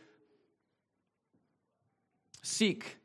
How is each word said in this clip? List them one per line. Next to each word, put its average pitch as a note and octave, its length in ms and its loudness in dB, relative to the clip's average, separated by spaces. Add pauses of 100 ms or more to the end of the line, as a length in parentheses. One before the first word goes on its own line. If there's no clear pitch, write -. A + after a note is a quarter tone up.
(2500)
seek - 640 2